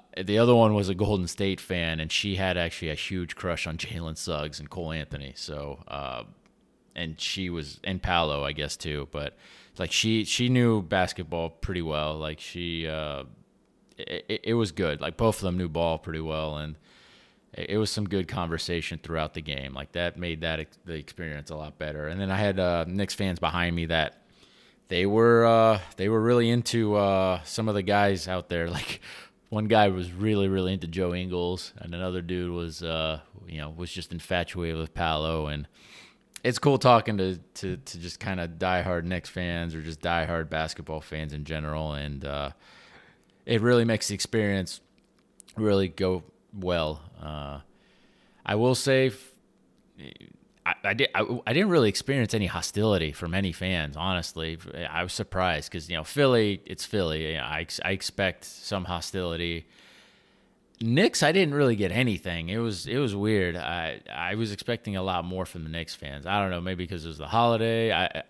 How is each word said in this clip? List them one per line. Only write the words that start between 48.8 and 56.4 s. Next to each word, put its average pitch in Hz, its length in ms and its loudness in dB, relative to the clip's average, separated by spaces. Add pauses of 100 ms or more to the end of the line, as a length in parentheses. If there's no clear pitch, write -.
f-, - 260 -8 (1300)
I, 90 100 0 (100)
I 101 100 2
di-, 127 180 2
I, 107 320 0
I 110 80 0
didn't 190 180 4
really 139 180 6
experience 120 460 0
any 104 120 2
hostility 87 640 2
from 85 240 -6
any 98 160 0
fans, 82 460 -2
honestly. 82 640 -4 (300)
I 82 140 -2
was 90 100 -6
surprised 92 600 -2
'cause, 85 180 -8
you 87 60 -4
know, 80 80 -4
Philly, 117 600 4